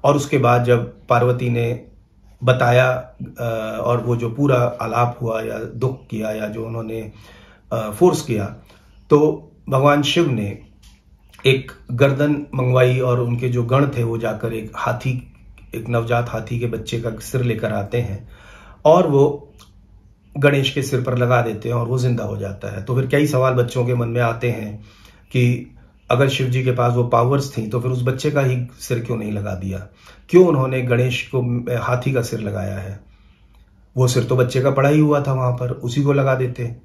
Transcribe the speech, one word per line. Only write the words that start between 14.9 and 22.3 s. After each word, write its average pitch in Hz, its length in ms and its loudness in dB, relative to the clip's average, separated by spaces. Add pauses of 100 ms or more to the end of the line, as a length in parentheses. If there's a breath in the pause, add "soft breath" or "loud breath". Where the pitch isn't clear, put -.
एक 113 140 -10
नवजात 117 400 -2
हाथी 113 300 -8
के 120 80 -4
बच्चे 110 340 -6
का 113 100 -6
सिर 120 320 -6
लेकर 107 300 -2
आते 104 280 -4
हैं 98 280 -8 (560 loud breath)
और 170 220 8
वो 139 380 2 (960)
गणेश 139 320 4
के 139 120 -4
सिर 123 200 -2
पर 123 160 -2
लगा 120 240 2
देते 110 260 -6
हैं 120 80 -2
और 117 100 -2
वो 123 120 -2
जिंदा 120 260 0
हो 101 120 -6